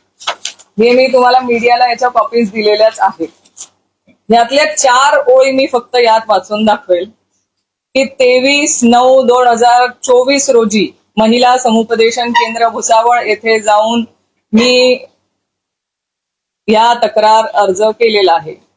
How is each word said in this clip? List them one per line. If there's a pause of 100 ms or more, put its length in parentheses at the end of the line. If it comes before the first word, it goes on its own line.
(600)
हे
मी
तुम्हाला
मीडियाला
याच्या
कॉपीज
दिलेल्याच
आहेत. (800)
यातल्या
चार
ओळी
मी
फक्त
यात
वाचून
दाखवेल. (720)
की (160)
तेवीस
नऊ
दोन
हजार (160)
चोवीस
रोजी (300)
महिला
समुपदेशन
केंद्र
भुसावळ
येथे
जाऊन (480)
मी (1700)
या
तक्रार
अर्ज
केलेला
आहे. (220)